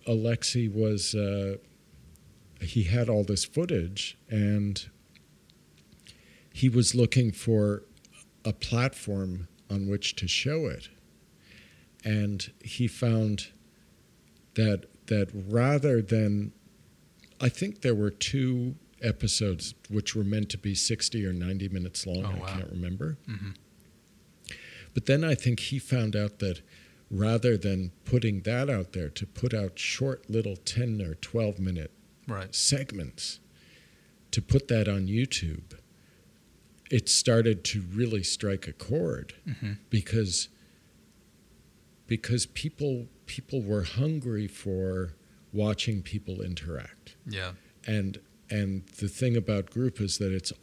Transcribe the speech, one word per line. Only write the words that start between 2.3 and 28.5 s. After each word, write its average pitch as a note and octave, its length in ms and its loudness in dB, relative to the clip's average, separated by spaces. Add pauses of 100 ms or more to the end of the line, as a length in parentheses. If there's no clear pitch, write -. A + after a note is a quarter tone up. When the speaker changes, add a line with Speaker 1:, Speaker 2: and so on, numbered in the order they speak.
Speaker 1:
he G2 240 2
had A2+ 240 2
all G#2+ 160 4
this F#2+ 220 0
footage, G2+ 720 -2 (120)
and G#2 560 2 (1700)
he C3 160 4
was A#2+ 260 4
looking A#2+ 360 6
for G#2 520 2 (600)
a G#2+ 80 0
platform G2 960 -2 (220)
on G2 200 -2
which G2+ 260 -2
to F#2+ 120 -4
show D3 400 0
it. - 200 -8 (1200)
And G#2 440 0 (140)
he A#2 240 -2
found A2 600 2 (1040)
that, G#2+ 320 2 (220)
that G2+ 260 2
rather A#2+ 680 4
than, G#2 520 2 (880)
I B2+ 80 4
think G3+ 320 -4
there A#2+ 140 4
were G#2 160 2
two B2+ 640 0 (260)
episodes G2+ 720 0 (140)
which G#2 260 -2
were G#2+ 80 0
meant G#2 260 0
to G#2 80 -6
be G2+ 160 -2
sixty G#2+ 520 0
or F#2 80 0
ninety F#2 340 -2
minutes F2+ 400 -4
long, F#2 180 -2
Speaker 2:
Oh, F#2+ 40 -2
Speaker 1:
I F#2 100 -4
Speaker 2:
wow. F#2 80 -6
Speaker 1:
can't F#2+ 240 -6
remember. G2 460 -4 (120)
Speaker 2:
Mm-hmm. G2 200 -8 (1400)
Speaker 1:
But - 140 0
then D3 180 4
I D3 100 4
think A#2+ 240 2
he - 180 -4
found A2+ 380 0
out G#2 240 -2
that F#2 220 -2 (500)
rather A2 460 4
than F#2 340 -2 (140)
putting A2 380 2
that B2 260 0